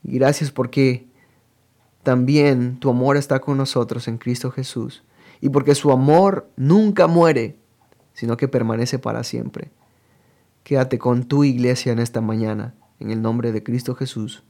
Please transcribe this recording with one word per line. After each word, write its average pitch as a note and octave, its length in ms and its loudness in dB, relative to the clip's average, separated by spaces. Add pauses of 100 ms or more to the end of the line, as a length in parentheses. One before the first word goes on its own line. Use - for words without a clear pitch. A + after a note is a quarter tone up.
Y B2+ 160 -6
gracias C#3 320 2
porque B2+ 580 -2 (920)
también B2+ 760 2
tu C3+ 120 0
amor B2+ 260 2
está C#3 240 -2
con C#3+ 160 -4
nosotros B2+ 500 -4
en A2+ 120 -8
Cristo B2 320 -6
Jesús, - 520 -10 (380)
y D#3 80 -2
porque C#3+ 260 2
su C#3 180 2
amor D#3+ 640 4
nunca G3 500 4
muere, D#3+ 520 2 (540)
sino A#2 240 -4
que C3 120 -2
permanece A#2 500 -2
para A#2 260 -6
siempre. - 460 -10 (920)
Quédate B2+ 360 0
con B2 260 0
tu C#3+ 200 2
iglesia B2 480 0
en A2+ 60 -2
esta A#2+ 220 -2
mañana, A2 540 -4 (240)
en G#2+ 120 -10
el A2 100 -4
nombre A#2 320 -2
de G#2+ 100 -4
Cristo B2 320 -6
Jesús. A2+ 560 -10